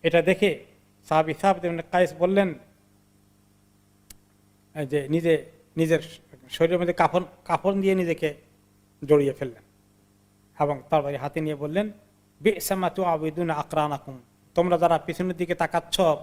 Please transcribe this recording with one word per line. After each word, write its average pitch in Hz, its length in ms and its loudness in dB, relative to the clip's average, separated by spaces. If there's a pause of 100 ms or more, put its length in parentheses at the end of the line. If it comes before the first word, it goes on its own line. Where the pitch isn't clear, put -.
এটা 165 180 4
দেখে 180 440 0 (400)
সাহাবী 160 360 2
সাবিত 185 220 2
ইবনে 170 280 -4
কায়েস 180 280 2
বললেন, 190 340 2 (2250)
এই 147 120 -4
যে 139 220 -2
নিজে, 165 360 2 (320)
নিজের 160 220 2 (500)
শরীরের 170 300 2
মধ্যে 175 140 -2
কাফন, 175 300 2 (220)
কাফন 196 360 0
দিয়ে 190 140 2
নিজেকে 165 380 -2 (720)
জড়িয়ে 139 280 4
ফেললেন 123 300 -10 (960)
এবং 143 300 0
তরবারি 143 280 0
হাতে 143 240 -6
নিয়ে 151 140 -4
বললেন, 165 360 -4 (500)
"বি'সা 196 340 0
মা 185 140 -2
তু'আবিদুনা 165 640 -2
আকরানাকুম, 147 680 -4 (340)
তোমরা 175 220 4
যারা 165 200 4
পিছনের 175 400 -4
দিকে 175 180 -2
তাকাচ্ছ, - 460 -2 (220)